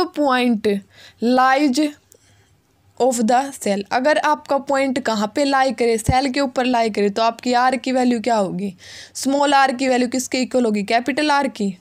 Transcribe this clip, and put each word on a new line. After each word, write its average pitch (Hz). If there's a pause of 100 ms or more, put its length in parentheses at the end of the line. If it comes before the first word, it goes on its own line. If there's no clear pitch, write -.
(140)
point 247 (680)
lies 262 (1200)
of 240
the 240 (160)
cell, 202 (100)
अगर 294
आपका 294
पॉइंट 269
कहाँ 214
पे 294
लाई 269
करे, 233
सेल 262
के 277
ऊपर 262
लाई 233
करे, 208
तो 226
आपकी 233
आर 254
की 254
वैल्यू 247
क्या 233
होगी, 190 (420)
स्मॉल 285
आर 269
की 262
वैल्यू 247
किसके 254
इक्वल 247
होगी, 208
कैपिटल 262
आर 285
की, 202 (100)